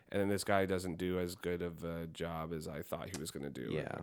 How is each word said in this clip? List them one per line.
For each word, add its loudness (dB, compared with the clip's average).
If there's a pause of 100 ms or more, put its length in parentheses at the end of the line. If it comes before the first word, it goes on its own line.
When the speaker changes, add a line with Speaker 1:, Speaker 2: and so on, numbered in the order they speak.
(100)
Speaker 1:
And 4
then 6
this 4
guy 6
doesn't 2
do 2
as 0
good 0
of -4
a -4
job -4
as -2
I -4
thought -4
he -4
was -4
gonna -4
do. -6
Speaker 2:
Yeah, 0 (140)